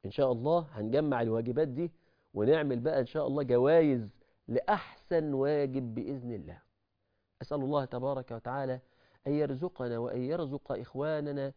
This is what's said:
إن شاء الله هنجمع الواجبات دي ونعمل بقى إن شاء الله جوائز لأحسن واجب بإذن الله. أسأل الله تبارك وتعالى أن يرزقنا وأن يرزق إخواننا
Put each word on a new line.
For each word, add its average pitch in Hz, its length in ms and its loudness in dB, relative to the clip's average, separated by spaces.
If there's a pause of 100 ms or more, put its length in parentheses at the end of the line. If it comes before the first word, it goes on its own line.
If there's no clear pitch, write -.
إن 101 60 -6
شاء 131 200 2
الله 151 400 2
هنجمع 127 500 0
الواجبات 120 460 0
دي 151 240 -4 (420)
ونعمل 131 460 4
بقى 139 200 0
إن 123 60 0
شاء 147 220 -2
الله 139 160 -2
جوائز 131 720 4 (340)
لأحسن 156 880 -2
واجب 135 640 0
بإذن 120 360 -6
الله. 85 300 -10 (800)
أسأل 143 200 -4
الله 139 240 0
تبارك 127 460 -4
وتعالى 127 480 -4 (480)
أن 139 60 0
يرزقنا 139 640 -2
وأن 120 240 -4
يرزق 143 500 -6
إخواننا 143 840 -4